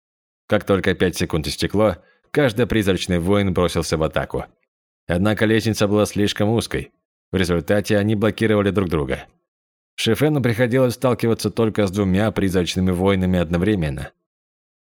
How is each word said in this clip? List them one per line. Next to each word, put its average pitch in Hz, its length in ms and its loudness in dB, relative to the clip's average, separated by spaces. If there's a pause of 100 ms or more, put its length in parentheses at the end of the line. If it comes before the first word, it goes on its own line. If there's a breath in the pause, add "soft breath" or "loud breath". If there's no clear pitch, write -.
(480)
Как 107 160 0
только 95 300 0
пять 90 240 0
секунд 80 300 -2
истекло, 95 500 0 (340 soft breath)
каждый 123 360 0
призрачный 92 520 0
воин 98 340 0
бросился 85 440 0
в 78 60 0
атаку. 71 420 -4 (600)
Однако 101 380 0
лестница 110 420 2
была 104 200 2
слишком 104 420 0
узкой. - 420 -4 (400)
В - 40 -6
результате 95 640 0
они 104 180 2
блокировали 104 560 2
друг 92 180 0
друга. 69 360 -2 (720)
Шифену 143 440 0
приходилось 123 540 0
сталкиваться 113 560 0
только 110 340 0
с 90 60 -4
двумя 98 400 0
призрачными 92 580 0
воинами 92 480 2
одновременно. 85 720 -2 (720)